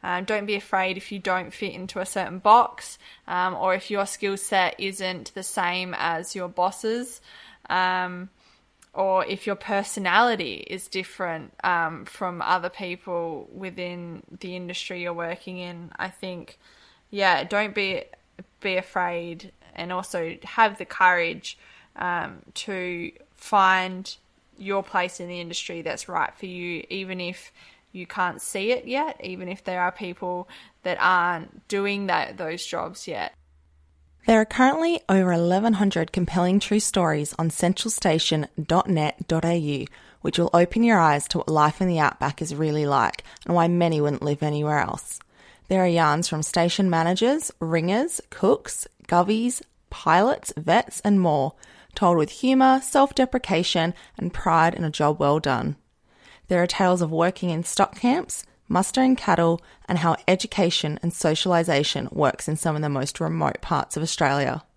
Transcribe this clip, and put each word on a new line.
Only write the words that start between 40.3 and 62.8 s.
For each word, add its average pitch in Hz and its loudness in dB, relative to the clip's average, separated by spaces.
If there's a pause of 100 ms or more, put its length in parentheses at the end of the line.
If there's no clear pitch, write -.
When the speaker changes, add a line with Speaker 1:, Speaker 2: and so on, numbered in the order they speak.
Speaker 2:
will 170 2
open 175 6
your 233 6
eyes 151 4
to - -2
what - -4
life 156 4
in 185 2
the 170 2
outback 143 0
is 170 -6
really 151 0
like 135 2 (220)
and 170 -2
why 170 4
many 170 2
wouldn't 147 0
live 147 -2
anywhere 147 0
else. - -4 (480)
There 185 4
are - 4
yarns 165 2
from 156 -2
station 175 2
managers, 185 2
ringers, 170 0 (100)
cooks, - 0 (180)
govies, 220 2 (280)
pilots, 190 2
vets, - 0
and 202 6
more, 151 2 (420)
told 175 4
with 151 2
humour, 262 4
self-deprecation, 247 2 (240)
and 175 -6
pride 165 4
in 170 -4
a 156 -2
job 151 2
well 143 4
done. 143 -2 (720)
There 180 4
are 180 2
tales 180 2
of 160 0
working 175 0
in 170 -2
stock - 0
camps, - 0 (240)
mustering 262 4
cattle, 170 2 (260)
and 180 2
how 165 2 (120)
education 175 0
and 170 0
socialisation 160 2
works - 2
in 151 -2
some 156 0
of 151 -2